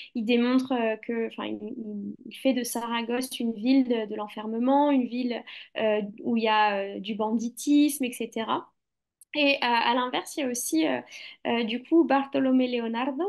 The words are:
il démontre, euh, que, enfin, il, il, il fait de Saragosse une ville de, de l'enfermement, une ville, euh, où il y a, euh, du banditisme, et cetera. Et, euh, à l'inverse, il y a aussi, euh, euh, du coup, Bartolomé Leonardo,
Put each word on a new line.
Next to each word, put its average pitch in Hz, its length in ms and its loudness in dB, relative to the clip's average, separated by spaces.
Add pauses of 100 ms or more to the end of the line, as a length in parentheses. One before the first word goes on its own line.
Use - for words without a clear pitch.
(140)
il 226 120 -4
démontre, 247 460 2
euh, 226 240 0
que, 226 320 -4
enfin, - 180 -8
il, 214 160 -6
il, 208 520 -10 (120)
il - 80 -16
fait - 180 0
de 247 100 0
Saragosse 233 760 -4
une 226 140 -2
ville 254 300 4
de, 233 200 0
de 214 100 -8
l'enfermement, 226 760 0
une 262 160 2
ville, 240 360 -4 (360)
euh, 214 240 2 (200)
où 233 140 0
il 226 80 0
y 220 40 2
a, 214 320 2
euh, 196 200 -8
du 202 140 -8
banditisme, 240 880 2
et 247 80 -4
cetera. 226 560 -6 (680)
Et, 285 200 4
euh, 269 60 -2
à 240 340 2
l'inverse, 254 420 -2
il 330 40 -4
y - 20 0
a 262 60 -2
aussi, 311 380 0
euh, 247 140 0 (460)
euh, 240 180 0
du 233 180 -4
coup, 330 220 6
Bartolomé 262 640 4
Leonardo, 240 600 -2